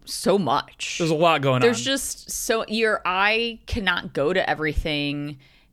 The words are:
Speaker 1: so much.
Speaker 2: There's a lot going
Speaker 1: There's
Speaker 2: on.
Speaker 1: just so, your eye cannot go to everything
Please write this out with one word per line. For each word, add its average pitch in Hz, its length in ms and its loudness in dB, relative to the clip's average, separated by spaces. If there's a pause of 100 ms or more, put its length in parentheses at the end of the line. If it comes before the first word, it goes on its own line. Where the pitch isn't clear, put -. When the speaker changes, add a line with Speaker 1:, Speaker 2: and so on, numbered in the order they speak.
Speaker 1:
so - 340 0
much. - 600 -2
Speaker 2:
There's 165 120 0
a 165 40 2
lot 156 280 4
going 131 180 4
Speaker 1:
There's 233 200 4
Speaker 2:
on. 240 40 -6
Speaker 1:
just - 460 -4
so, - 380 -2
your 220 360 0
eye 214 640 0
cannot 185 460 -2
go 151 200 0
to 185 160 0
everything 147 920 -4 (340)